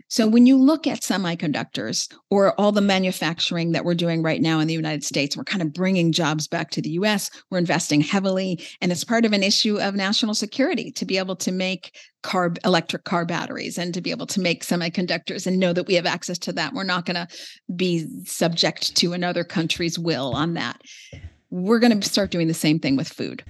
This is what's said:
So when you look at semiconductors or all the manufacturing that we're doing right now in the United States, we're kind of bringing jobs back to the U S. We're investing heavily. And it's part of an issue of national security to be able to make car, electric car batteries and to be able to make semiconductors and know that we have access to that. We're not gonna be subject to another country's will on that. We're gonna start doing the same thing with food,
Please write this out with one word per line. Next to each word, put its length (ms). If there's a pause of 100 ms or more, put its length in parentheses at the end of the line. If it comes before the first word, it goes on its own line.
So 180
when 180
you 120
look 280
at 160
semiconductors 1120 (180)
or 300
all 120
the 100
manufacturing 880
that 140
we're 80
doing 280
right 200
now 180
in 80
the 60
United 300
States, 340
we're 60
kind 180
of 120
bringing 380
jobs 360
back 240
to 100
the 100
U 140
S. 260 (180)
We're 80
investing 440
heavily. 640 (180)
And 100
it's 120
part 220
of 80
an 100
issue 360
of 160
national 380
security 580
to 140
be 120
able 200
to 140
make 440 (260)
car, 320 (120)
electric 400
car 200
batteries 520
and 160
to 80
be 100
able 160
to 140
make 240
semiconductors 840
and 120
know 140
that 140
we 80
have 100
access 340
to 140
that. 200
We're 100
not 220
gonna 220 (480)
be 320 (180)
subject 720
to 160
another 300
country's 540
will 380
on 200
that. 260 (680)
We're 300
gonna 220
start 300
doing 160
the 60
same 260
thing 180
with 100
food, 420